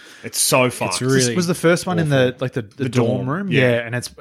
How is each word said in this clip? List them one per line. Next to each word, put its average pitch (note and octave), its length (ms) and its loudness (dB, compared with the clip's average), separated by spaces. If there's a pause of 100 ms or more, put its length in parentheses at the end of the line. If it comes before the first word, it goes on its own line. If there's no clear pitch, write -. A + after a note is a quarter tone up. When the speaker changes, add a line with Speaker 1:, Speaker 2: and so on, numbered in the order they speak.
(240)
Speaker 1:
It's - 160 -8
so B2+ 300 2
fucked. G2+ 240 -6
Speaker 2:
It's G#2 80 -4
really C3 160 2
Speaker 3:
This B2 180 0
was F3 100 0
the F3 80 0
first E3 320 2
one F3+ 140 -2
in D#3 80 0
the, C3 200 4
Speaker 2:
awful. B2 120 -6
Speaker 3:
like, B2+ 120 -4
the, B2 100 -4
the A#2 220 -8
Speaker 1:
The - 40 -2
Speaker 3:
dorm A#2+ 380 0
Speaker 1:
dorm, - 40 -4
Speaker 3:
room. F#3+ 220 -6
Speaker 1:
yeah. C3 80 2
Speaker 3:
Yeah, A#2+ 260 2
and A#2 80 -8
it's A#2+ 160 -6 (100)